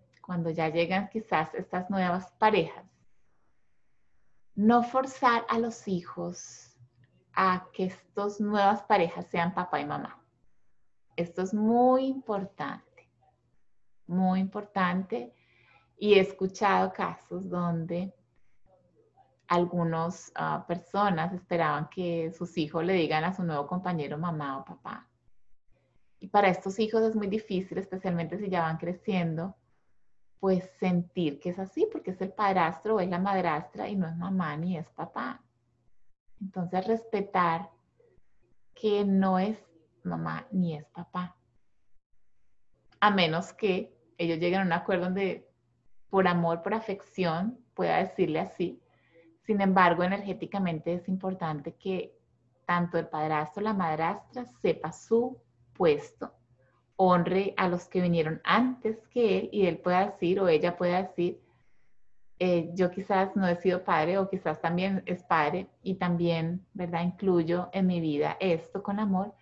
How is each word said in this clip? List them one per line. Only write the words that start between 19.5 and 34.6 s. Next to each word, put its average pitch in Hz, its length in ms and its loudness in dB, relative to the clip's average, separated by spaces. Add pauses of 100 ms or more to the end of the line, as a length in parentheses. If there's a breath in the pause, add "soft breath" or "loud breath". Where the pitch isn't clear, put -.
ah, 160 320 -4
personas 185 680 -2
esperaban 156 560 -2
que 170 420 -4
sus 175 240 -10
hijos 160 280 -2
le 185 100 2
digan 156 300 2
a 190 100 -2
su 185 80 -6
nuevo 151 240 -2
compañero 175 500 -4
mamá 151 420 -6
o 135 60 -14
papá. - 440 -16 (1080)
Y 190 100 -16
para 202 200 4
estos 190 300 -2
hijos 220 240 2
es 220 140 2
muy 208 100 -2
difícil, 190 520 -4
especialmente 185 600 -4
si 208 100 -6
ya 180 140 0
van 160 160 -2
creciendo, 175 760 -4 (840)
pues 185 300 2 (100)
sentir 175 580 0
que 175 120 -6
es 180 80 -8
así, 190 340 -2
porque 190 200 -8
es - 80 -10
el 190 120 -6
padrastro 196 640 2
o 196 40 2
es 180 80 0
la 175 100 -2
madrastra 190 680 -2
y 208 80 -4
no 175 120 0
es 165 80 -6
mamá 175 400 -2
ni 170 200 -4